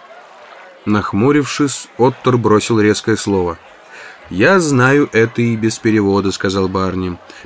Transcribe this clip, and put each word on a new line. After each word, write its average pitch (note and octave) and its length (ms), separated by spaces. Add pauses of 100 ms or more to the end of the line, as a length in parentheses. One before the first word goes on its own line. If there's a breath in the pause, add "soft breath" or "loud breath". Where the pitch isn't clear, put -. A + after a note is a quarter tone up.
(840)
Нахмурившись, C3 1120
Оттер C3 400
бросил G#2+ 440
резкое G#2 360
слово. F2+ 420 (720 loud breath)
"Я C3 280
знаю C#3+ 540
это A#2 300
и A#2 140
без A2 220
перевода", — G2+ 540
сказал F#2+ 360
Барни. F#2 480 (300 loud breath)